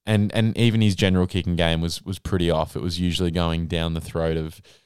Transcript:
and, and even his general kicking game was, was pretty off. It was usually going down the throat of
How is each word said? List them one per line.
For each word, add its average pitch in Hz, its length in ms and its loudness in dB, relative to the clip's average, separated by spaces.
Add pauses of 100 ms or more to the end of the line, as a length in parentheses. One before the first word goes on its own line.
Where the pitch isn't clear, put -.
and, 104 280 2
and 113 240 0
even 113 240 4
his 104 140 4
general 92 300 4
kicking 90 300 -2
game 82 240 2
was, 82 240 -4
was 92 160 -8
pretty 87 320 0
off. 80 240 -2
It - 60 -8
was 85 180 -4
usually 87 320 0
going 82 360 -2
down 82 260 -2
the 80 80 -4
throat 82 340 -2
of 78 260 -6 (240)